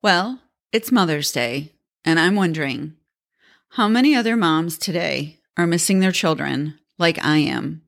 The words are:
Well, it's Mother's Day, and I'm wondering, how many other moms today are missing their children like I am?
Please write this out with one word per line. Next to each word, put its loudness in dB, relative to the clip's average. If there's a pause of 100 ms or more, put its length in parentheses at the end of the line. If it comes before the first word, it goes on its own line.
Well, 0 (300)
it's -2
Mother's 2
Day, -4 (280)
and 2
I'm 2
wondering, -2 (720)
how 0
many 4
other 0
moms 0
today -4 (180)
are 0
missing 2
their 2
children -4 (180)
like 0
I 2
am? -2